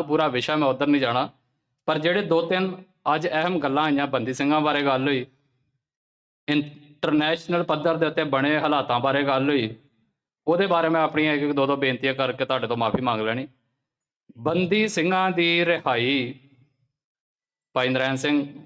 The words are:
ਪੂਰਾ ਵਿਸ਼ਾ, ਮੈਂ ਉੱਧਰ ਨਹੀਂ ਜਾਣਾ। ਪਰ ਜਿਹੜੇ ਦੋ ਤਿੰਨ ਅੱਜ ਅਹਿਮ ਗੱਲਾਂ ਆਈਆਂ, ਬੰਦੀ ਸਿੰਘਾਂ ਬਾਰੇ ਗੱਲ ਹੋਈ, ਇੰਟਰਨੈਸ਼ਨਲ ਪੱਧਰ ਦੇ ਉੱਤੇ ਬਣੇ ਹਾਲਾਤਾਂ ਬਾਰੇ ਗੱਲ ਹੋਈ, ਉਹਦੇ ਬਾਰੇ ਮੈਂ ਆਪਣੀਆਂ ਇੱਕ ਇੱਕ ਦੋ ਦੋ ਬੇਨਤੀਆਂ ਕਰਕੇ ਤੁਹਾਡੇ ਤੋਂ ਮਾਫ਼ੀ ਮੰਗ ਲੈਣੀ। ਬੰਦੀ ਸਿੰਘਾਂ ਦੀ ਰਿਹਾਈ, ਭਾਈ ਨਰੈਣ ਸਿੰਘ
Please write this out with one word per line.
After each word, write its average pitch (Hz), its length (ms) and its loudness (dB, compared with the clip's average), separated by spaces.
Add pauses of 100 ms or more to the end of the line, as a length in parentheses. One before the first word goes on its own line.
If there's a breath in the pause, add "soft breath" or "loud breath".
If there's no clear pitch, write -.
ਪੂਰਾ 156 200 2
ਵਿਸ਼ਾ, 123 280 -2
ਮੈਂ 151 120 2
ਉੱਧਰ 131 200 0
ਨਹੀਂ 147 140 4
ਜਾਣਾ। 123 280 0 (580)
ਪਰ 156 120 0
ਜਿਹੜੇ 175 220 0
ਦੋ 165 280 2
ਤਿੰਨ 185 340 -2 (320)
ਅੱਜ 160 120 -4
ਅਹਿਮ 170 320 -2
ਗੱਲਾਂ 143 240 0
ਆਈਆਂ, 143 240 0
ਬੰਦੀ 127 260 -2
ਸਿੰਘਾਂ 147 280 0
ਬਾਰੇ 147 220 0
ਗੱਲ 135 240 0
ਹੋਈ, 135 180 0 (1200)
ਇੰਟਰਨੈਸ਼ਨਲ 151 1160 -2
ਪੱਧਰ 160 340 0
ਦੇ 160 80 2
ਉੱਤੇ 156 200 0
ਬਣੇ 139 340 2
ਹਾਲਾਤਾਂ 139 400 0
ਬਾਰੇ 135 240 2
ਗੱਲ 139 260 2
ਹੋਈ, 117 260 0 (720)
ਉਹਦੇ 175 200 2
ਬਾਰੇ 165 220 2
ਮੈਂ 160 120 2
ਆਪਣੀਆਂ 151 320 0
ਇੱਕ 147 100 0
ਇੱਕ 147 80 0
ਦੋ 139 160 2
ਦੋ 139 80 2
ਬੇਨਤੀਆਂ 135 380 0
ਕਰਕੇ 131 320 -2
ਤੁਹਾਡੇ 123 220 -2
ਤੋਂ 117 100 -2
ਮਾਫ਼ੀ 117 240 0
ਮੰਗ 117 200 -2
ਲੈਣੀ। 117 260 -4 (880)
ਬੰਦੀ 180 500 0
ਸਿੰਘਾਂ 185 440 0
ਦੀ 170 340 2
ਰਿਹਾਈ, 131 680 0 (1400)
ਭਾਈ 127 140 0
ਨਰੈਣ 131 260 0
ਸਿੰਘ 147 300 0 (200)